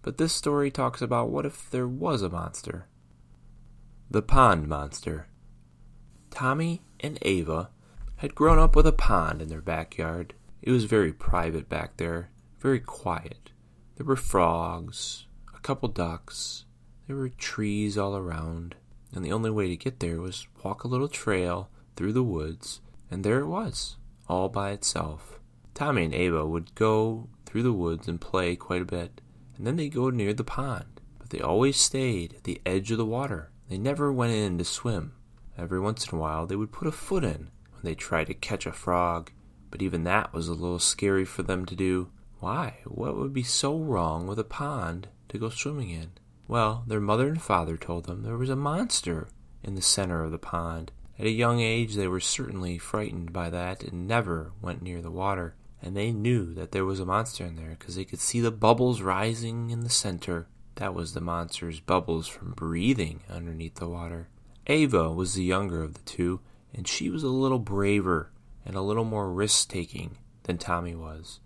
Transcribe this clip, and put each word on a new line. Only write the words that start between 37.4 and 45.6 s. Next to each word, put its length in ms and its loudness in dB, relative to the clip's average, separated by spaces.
when 120 -14
they 100 -4
tried 320 0
to 80 -6
catch 320 -4
a 60 -6
frog, 600 2
but 100 -10
even 240 0
that 300 2
was 140 -2
a 60 -2
little 240 -2
scary 460 2
for 180 -6
them 220 -2
to 100 -8
do. 360 0
Why? 440 -4
What 320 -4
would 160 -2
be 100 0
so 360 0
wrong 480 0
with 120 -2
a 60 0
pond 640 -6
to 80 -6
go 100 -4
swimming 400 -6